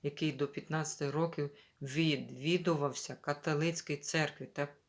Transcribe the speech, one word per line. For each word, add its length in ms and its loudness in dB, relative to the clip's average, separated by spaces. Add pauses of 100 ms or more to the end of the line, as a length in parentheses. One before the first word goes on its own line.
який 300 0
до 160 0
п'ятнадцяти 640 -2
років 400 0 (320)
відвідувався 1300 0
католицькій 840 0
церкві 500 0
та 220 -4 (200)